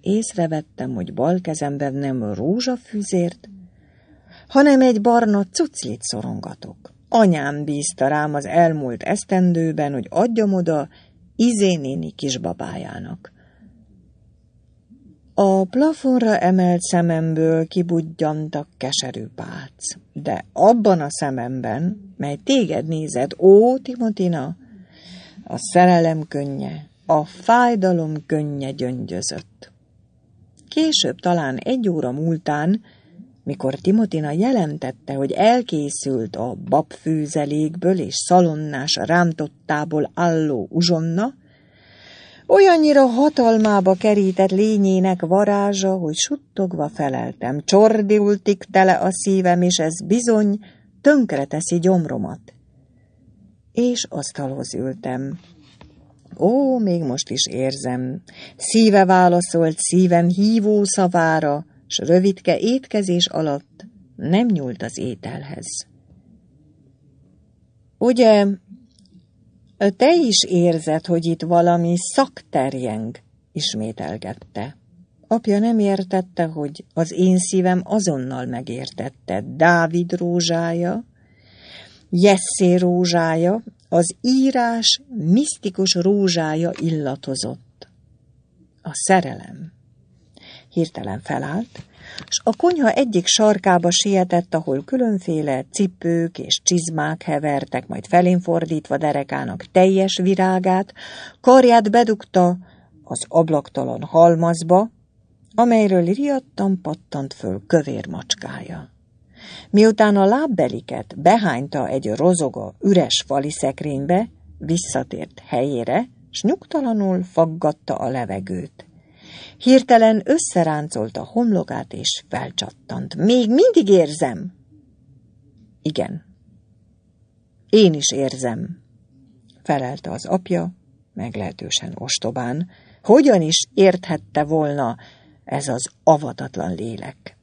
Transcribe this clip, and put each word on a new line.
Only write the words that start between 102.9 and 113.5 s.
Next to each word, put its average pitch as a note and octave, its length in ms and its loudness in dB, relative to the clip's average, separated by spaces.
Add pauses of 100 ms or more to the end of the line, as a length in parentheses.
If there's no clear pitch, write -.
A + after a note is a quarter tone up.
az - 260 -10
ablaktalan C#3+ 760 0
halmazba, E3+ 880 4 (640)
amelyről G#3+ 500 4
riadtan G#3 800 -2
pattant C#3+ 500 -10
föl G2 340 -8
kövér C3+ 420 0
macskája. - 840 -10 (800)
Miután G#3+ 460 6
a G3 80 4
lábbeliket F#3+ 960 -2
behányta C#3+ 680 0
egy C3 180 -4
rozogó, C3+ 760 -2
üres F3+ 460 2
fali C#3 240 -4